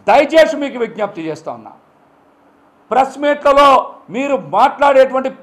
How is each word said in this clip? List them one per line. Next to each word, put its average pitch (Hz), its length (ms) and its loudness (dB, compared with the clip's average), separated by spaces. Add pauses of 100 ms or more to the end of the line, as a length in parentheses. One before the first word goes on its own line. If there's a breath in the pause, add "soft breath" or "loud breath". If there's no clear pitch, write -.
దయచేసి 311 540 2
మీకు 254 220 -8
విజ్ఞప్తి 196 440 -8
చేస్తా 151 300 -12
ఉన్నా, 107 140 -20 (1160)
ప్రెస్ 262 320 -2
మీట్లలో 285 460 2 (460)
మీరు 269 220 -4 (200)
మాట్లాడేటువంటి 262 720 2 (120)